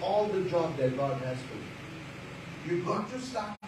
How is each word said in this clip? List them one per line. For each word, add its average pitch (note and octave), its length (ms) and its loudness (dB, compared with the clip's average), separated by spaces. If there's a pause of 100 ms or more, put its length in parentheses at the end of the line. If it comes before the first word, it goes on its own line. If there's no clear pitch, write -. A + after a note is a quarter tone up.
all G#3 280 4
the F#3+ 200 2
job D#3+ 300 4
that B2+ 180 4
God C3+ 240 2
has B2+ 160 -2
for - 200 -8
you? - 1200 -6
You've F3 100 0
got G#3+ 240 2
to B3+ 100 -4
start G#3+ 480 -4